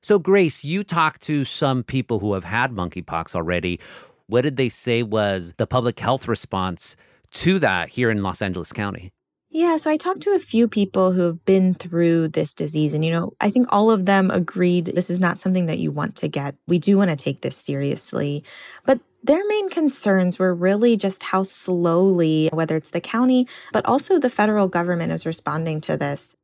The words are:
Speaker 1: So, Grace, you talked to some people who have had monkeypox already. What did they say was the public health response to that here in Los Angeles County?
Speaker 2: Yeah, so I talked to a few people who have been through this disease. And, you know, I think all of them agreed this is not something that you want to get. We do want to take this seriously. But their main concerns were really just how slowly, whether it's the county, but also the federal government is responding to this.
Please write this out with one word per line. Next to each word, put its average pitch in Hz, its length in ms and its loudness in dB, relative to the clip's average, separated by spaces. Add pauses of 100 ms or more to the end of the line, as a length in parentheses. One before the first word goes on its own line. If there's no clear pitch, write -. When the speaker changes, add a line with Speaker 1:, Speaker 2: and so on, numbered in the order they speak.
Speaker 1:
So, 208 180 4
Grace, 180 420 2
you 180 220 -4
talked 165 380 0
to 147 220 -2
some 131 380 -2
people 120 380 -2
who 101 140 0
have 92 100 -4
had 120 280 -2
monkeypox 87 600 -6
already. 87 460 -2 (480)
What 117 140 2
did 139 140 -2
they 127 120 0
say 117 340 -2
was 101 540 -2
the 110 100 -2
public 120 320 -2
health 120 300 -2
response 92 680 -6 (360)
to 190 260 0
that 92 300 0
here 123 220 0
in 104 120 0
Los 92 180 -4
Angeles 90 320 -6
County? 95 400 -8 (380)
Speaker 2:
Yeah, 330 280 0
so 311 120 -2
I 311 60 2
talked 370 260 -4
to 403 120 0
a 370 40 2
few 226 300 2
people 190 440 0
who 180 100 2
have 170 220 -2
been 185 300 4
through 170 540 2
this 160 260 -2
disease. 151 400 -2
And, 156 100 0
you 165 60 0
know, 170 300 -2
I 208 100 2
think 247 200 2
all 214 200 4
of 190 160 2
them 196 240 4
agreed 180 560 2
this - 240 -2
is 180 80 -2
not 175 220 0
something 185 260 0
that 156 120 -4
you 160 120 -2
want 147 260 -6
to 156 120 -4
get. 139 260 -6 (140)
We 175 100 4
do 190 180 4
want 190 140 4
to 151 60 -2
take 139 240 -6
this 135 160 -6
seriously. 143 880 -4 (400)
But 269 160 2 (240)
their 311 240 4
main 415 220 0
concerns 196 680 2
were 185 160 2
really 208 420 4
just 196 280 -4
how 190 180 0
slowly, 175 1080 2
whether 160 240 -2
it's 156 140 -6
the 175 100 -4
county, 254 480 2 (240)
but - 140 0
also 294 340 2
the 247 100 2
federal 208 380 2
government 170 420 -2
is 165 160 -4
responding 160 560 -4
to 156 140 -4
this. 143 460 -6